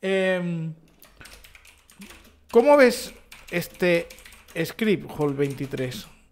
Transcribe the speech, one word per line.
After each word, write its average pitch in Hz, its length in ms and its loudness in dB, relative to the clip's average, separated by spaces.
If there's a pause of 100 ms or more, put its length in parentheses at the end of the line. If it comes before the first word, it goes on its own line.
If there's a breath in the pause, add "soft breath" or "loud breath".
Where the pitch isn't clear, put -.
Em, 180 720 -2 (1800)
¿cómo 285 260 6
ves 254 380 4 (380)
este 175 580 -2 (560)
script, 202 500 -2
Hall 147 200 -2
veintitrés? 135 720 -6 (240)